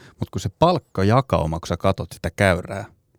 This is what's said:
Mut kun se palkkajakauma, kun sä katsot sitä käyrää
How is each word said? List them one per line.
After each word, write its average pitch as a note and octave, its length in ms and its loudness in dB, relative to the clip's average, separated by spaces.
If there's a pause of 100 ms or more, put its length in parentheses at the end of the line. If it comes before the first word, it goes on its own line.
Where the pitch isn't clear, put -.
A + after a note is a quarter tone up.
(200)
Mut - 100 -6
kun - 100 -8
se - 80 -6 (100)
palkkajakauma, G2 1040 0
kun - 80 -10
sä E2+ 80 -4
katsot - 360 -2
sitä - 240 -8
käyrää G2 480 0 (340)